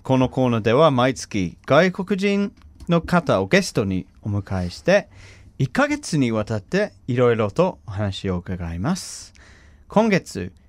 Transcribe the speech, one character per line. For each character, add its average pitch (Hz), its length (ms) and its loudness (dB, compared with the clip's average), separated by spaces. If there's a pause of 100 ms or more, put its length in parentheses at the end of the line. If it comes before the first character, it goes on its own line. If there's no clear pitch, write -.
こ 131 140 0
の 127 140 2
コ 131 160 0
ー - 20 2
ナ 117 120 0
ー - 20 -10
で 110 100 2
は 151 180 6
毎 127 220 2
月 - 540 -6
外 175 260 4
国 196 260 -4
人 202 360 -2 (340)
の 170 140 2
方 143 400 2
を 95 60 -2
ゲ 190 120 4
ス - 140 -8
ト 117 100 0
に 92 220 -4 (160)
お 110 80 -6
迎 98 380 -4
え - 20 -8
し - 100 -16
て、 190 300 2 (480)
一 135 120 -2
ヶ 277 160 0
月 294 300 -4
に 123 160 2
わ 107 140 -2
た 113 100 -4
っ 104 60 -4
て 196 320 -2 (120)
い 123 100 -2
ろ 123 160 4
い 110 40 2
ろ 107 140 0
と - 360 -2
お - 40 -16
話 98 400 -4
を 90 80 -2
伺 87 360 -8
い 87 40 -6
ま 147 180 -2
す。 - 380 -16 (540)
今 220 200 2
月、 147 460 -4 (140)